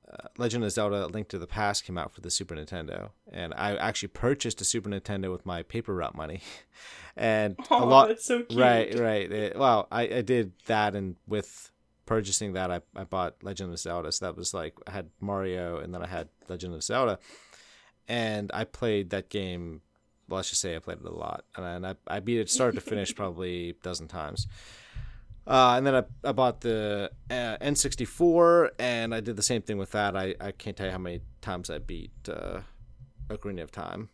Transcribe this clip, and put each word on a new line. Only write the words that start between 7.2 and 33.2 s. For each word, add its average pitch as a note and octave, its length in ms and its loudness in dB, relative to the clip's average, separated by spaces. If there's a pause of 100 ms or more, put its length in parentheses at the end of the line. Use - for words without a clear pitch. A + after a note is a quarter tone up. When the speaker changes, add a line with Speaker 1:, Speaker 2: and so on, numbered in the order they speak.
Speaker 2:
Aw, B3 120 8
Speaker 1:
a - 20 4
lot, A3 240 12
Speaker 2:
that's A3+ 160 0
so A#3+ 200 0
cute. A#2 140 -2
Speaker 1:
right, A#2+ 400 6
right. G#2+ 320 2
It, G#2+ 280 -2
well, A#2 340 6
I, A2+ 120 0
I A#2+ 180 0
did A2 300 2 (120)
that, G#2+ 320 2
and F#2+ 200 -4 (100)
with - 440 -6 (360)
purchasing G2+ 480 0
that, F#2 160 0
I, F2 100 -2 (160)
I F#2+ 80 -10
bought F2+ 380 -2
Legend F#2+ 280 -8
of E2+ 80 -8
Zelda. E2+ 320 -4
So - 140 -4
that E2+ 100 -4
was, F2 200 -6
like, D#2+ 200 -6 (120)
I F#2+ 60 -12
had F#2 180 -10 (100)
Mario, F#2 560 -2
and D#2+ 160 -8
then F2 100 -8
I E2 40 -6
had E2 240 -8 (180)
Legend F2+ 260 -8
of D#2 80 -10
Zelda, A2+ 360 0 (880)
and A2 460 -2
I A2+ 100 -2
played G#2 460 0
that F#2+ 180 -4
game. F2 540 -6 (440)
Well, F2+ 100 -4
let's F#2+ 120 -4
just - 140 -2
say F2 120 -2
I E2 40 -6
played E2 220 -10
it - 60 -18
a E2 80 -10
lot, D#2 300 -8 (100)
and F2+ 320 -8
I, F#2+ 100 -6 (100)
I G2+ 140 -4
beat A#2 200 0
it G#2+ 80 -2
start B2+ 280 4
to G2 40 -4
finish G2+ 340 -4
Speaker 2:
<laughs> - 80 -6
Speaker 1:
probably F2+ 480 -4
a - 40 -10
dozen E2+ 340 -8
times. D#2 380 -6 (1000)
Uh, B2+ 320 8
and C3+ 80 2
then C3+ 80 4
I, B2+ 100 6 (240)
I C#3 40 0
bought B2 280 4
the, G#2+ 500 0 (200)
uh, A#2+ 320 -4
N C#3+ 120 0
sixty-four, E3+ 1040 6
and A#2 360 0
I A2+ 60 -2
did G#2+ 160 -6
the G#2 60 -2
same A#2 200 2
thing G#2 160 -4
with F#2+ 140 -6
that. G2+ 220 2
I, F#2+ 260 -2
I G2 120 -6
can't - 240 -10
tell G2 100 -6
you F#2 60 -2
how F#2 60 -6
many F2 220 -6 (200)
times F2+ 300 -6
I D2+ 80 -6
beat, - 320 -8 (180)
uh, F2+ 320 -6 (680)